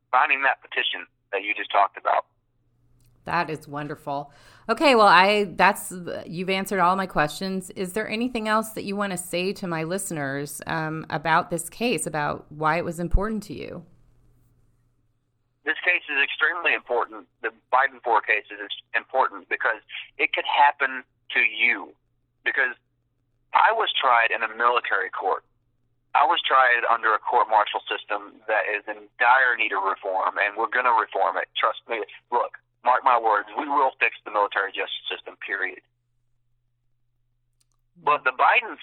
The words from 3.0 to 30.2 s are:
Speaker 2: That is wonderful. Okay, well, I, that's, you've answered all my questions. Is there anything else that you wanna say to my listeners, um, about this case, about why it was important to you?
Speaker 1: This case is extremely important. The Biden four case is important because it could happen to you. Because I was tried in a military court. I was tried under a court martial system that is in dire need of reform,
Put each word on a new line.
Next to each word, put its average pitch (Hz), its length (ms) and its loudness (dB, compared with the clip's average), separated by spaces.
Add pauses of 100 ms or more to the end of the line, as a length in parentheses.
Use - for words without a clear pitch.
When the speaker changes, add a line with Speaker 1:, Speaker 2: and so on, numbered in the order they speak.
Speaker 2:
That 160 260 -4
is 151 180 -10
wonderful. 147 640 -10 (380)
Okay, 262 240 4
well, 220 120 8
I, 202 380 8
that's, 190 480 2 (340)
you've 175 220 -8
answered 190 320 -2
all 180 160 4
my 190 100 -4
questions. 185 640 -4
Is 185 220 -8
there 220 160 -4
anything 226 400 -4
else 220 220 0
that - 140 -8
you 196 120 -6
wanna 196 220 -4
say 180 360 -4
to 190 120 -8
my 160 180 -4
listeners, 147 800 -6
um, 156 440 -6
about 160 400 0
this 170 180 -6
case, 226 380 -4
about 151 440 -6
why 156 280 0
it 170 60 -4
was 165 140 -6
important 196 460 0
to - 100 -12
you? - 300 -12 (1800)
Speaker 1:
This 156 160 -4
case 175 240 0
is 147 80 -4
extremely 151 560 0
important. 110 560 -4 (160)
The 110 80 -4 (160)
Biden 131 320 2
four 113 240 2
case 107 240 -2
is 104 240 -10 (240)
important 110 560 -2
because 110 320 -2 (320)
it - 160 -2
could - 160 -4
happen 135 560 2 (320)
to 123 80 2
you. 110 480 0 (480)
Because 127 320 -2 (800)
I 214 240 4
was 202 160 0
tried 117 400 4
in 107 80 -2
a 113 80 -4
military 110 640 0
court. 95 320 -4 (720)
I 139 80 6
was 160 160 2
tried 123 480 4
under 113 240 2
a 104 80 2
court 110 320 0
martial 104 320 2
system 104 640 -8
that 107 160 2
is 104 240 -4
in 104 320 -12
dire 123 400 4
need 101 160 -2
of 98 80 -2
reform, 92 560 -2